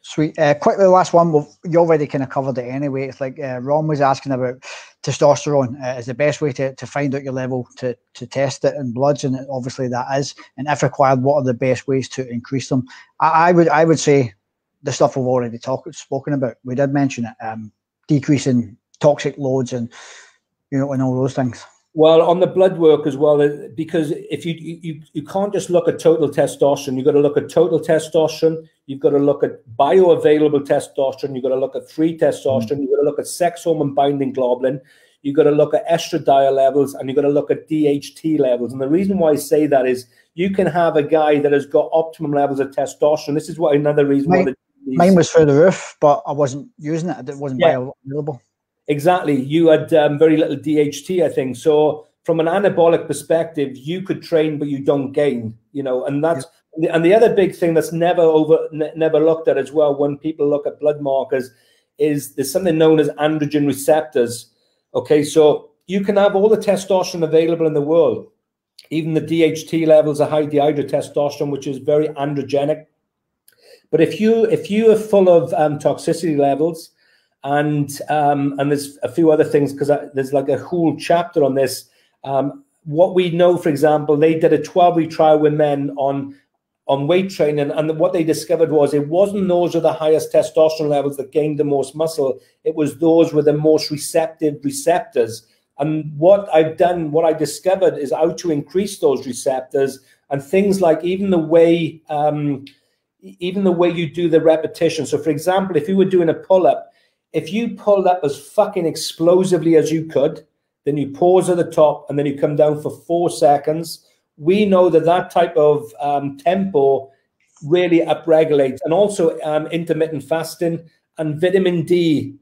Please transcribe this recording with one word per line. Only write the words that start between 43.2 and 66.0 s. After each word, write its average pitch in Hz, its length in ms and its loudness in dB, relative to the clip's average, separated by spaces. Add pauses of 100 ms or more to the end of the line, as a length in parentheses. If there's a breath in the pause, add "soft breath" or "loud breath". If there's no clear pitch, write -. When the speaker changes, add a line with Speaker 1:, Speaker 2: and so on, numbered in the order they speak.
Speaker 2:
This 151 140 -4
is 156 100 -12
what 160 160 2
another 147 320 2
reason 139 240 0
Speaker 1:
Mine, 185 140 2
Speaker 2:
why - 0 -
the - 520 -8
Speaker 1:
mine 180 200 6
was 160 120 4
through 156 180 4
the 143 140 4
roof, - 400 2
but 143 240 2
I 160 60 -8
wasn't 139 380 -4 (100)
using 165 320 -6
it. 127 180 -10
It 143 80 -12
wasn't 139 260 -4
Speaker 2:
Yeah. 156 120 4
Speaker 1:
bioavailable. 139 640 -8 (500)
Speaker 2:
Exactly. 147 520 0
You 156 280 2
had, 156 260 2
um, 147 240 2
very 160 180 4
little 160 200 -2
D 151 240 -2
H 143 260 -4
T, 180 160 -2
I 147 60 2
think. 131 260 -4
So 151 540 0 (160)
from 165 160 0
an 160 60 0
anabolic 170 600 2
perspective, 151 720 -4
you 160 260 -8
could - 180 -6
train, 156 380 -2
but 147 80 -6
you 139 140 -6
don't 143 320 -2
gain, 123 440 -2 (140)
you 139 140 -8
know, 127 220 -4
and 143 180 -4
that's, 165 200 -2 (320)
Speaker 1:
Yeah. 165 200 -2
Speaker 2:
and 165 80 0
the 180 100 6
other 226 180 4
big 196 220 0
thing 165 200 -2
that's 151 180 0
never 170 300 0
over, 156 500 2
n-, 151 240 -6
never 156 240 0
looked 160 260 0
at 139 120 0
as 131 120 -6
well 147 260 0
when 143 220 -2
people 156 300 -4
look 147 180 -2
at - 140 -10
blood 147 200 -2
markers 131 520 -4 (460)
is 147 360 -2
there's 147 160 -6
something 180 280 -2
known 160 200 4
as 147 120 0
androgen 151 540 -2
receptors. 135 880 -2 (420)
Okay, 143 300 0
so 151 480 2 (160)
you 196 140 -4